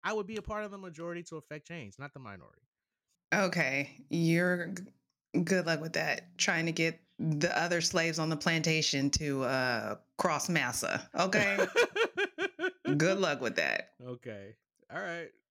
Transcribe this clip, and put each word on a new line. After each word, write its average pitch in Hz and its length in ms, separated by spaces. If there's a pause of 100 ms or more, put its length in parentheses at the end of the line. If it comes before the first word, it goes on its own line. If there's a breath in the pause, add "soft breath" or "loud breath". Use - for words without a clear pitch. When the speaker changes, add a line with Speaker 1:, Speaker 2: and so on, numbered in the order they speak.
Speaker 1:
I 196 100
would 208 140
be 220 100
a 202 40
part 214 240
of 196 60
the 202 60
majority 170 460
to 165 140
affect 151 300
change, 139 320
not 139 140
the 139 60
minority. 98 440 (720)
Speaker 2:
Okay, 160 580 (180)
you're 170 640 (600)
g-, 175 100
good 180 240
luck 160 140
with 165 120
that. - 440
Trying 165 280
to 165 80
get 165 260 (200)
the 156 380
other 170 220
slaves 165 400
on 156 100
the 160 60
plantation 156 760
to, 139 320
uh, 120 520 (220)
cross 160 320
massa. 135 580 (100)
Okay, 196 400 (680)
Speaker 1:
<laughs> 339 720
Speaker 2:
good 190 220
luck 151 200
with 117 160
that. 65 340 (160)
Speaker 1:
Okay, 113 500 (380)
all 165 80
right. 170 280 (220)